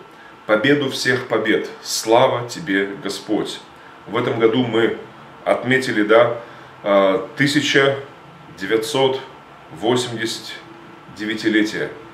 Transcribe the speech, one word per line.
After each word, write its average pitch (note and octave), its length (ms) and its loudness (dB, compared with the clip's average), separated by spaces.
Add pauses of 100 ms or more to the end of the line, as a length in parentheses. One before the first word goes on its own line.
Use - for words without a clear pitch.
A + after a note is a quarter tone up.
(460)
Победу C3+ 440 2
всех B2+ 380 -2
побед. - 400 0 (140)
Слава A#2+ 680 2
тебе, G2 400 -2 (140)
Господь! - 580 -4 (460)
В G2 100 -6
этом A#2+ 220 -2
году A2+ 260 4
мы A2 320 0 (480)
отметили, B2 580 0
да, A2 360 4 (440)
э, G2 440 4 (100)
тысяча C#3+ 600 2 (600)
девятьсот A2+ 640 0 (520)
восемьдесят A#2 800 -4 (640)
девятилетие, G#2+ 720 -2 (240)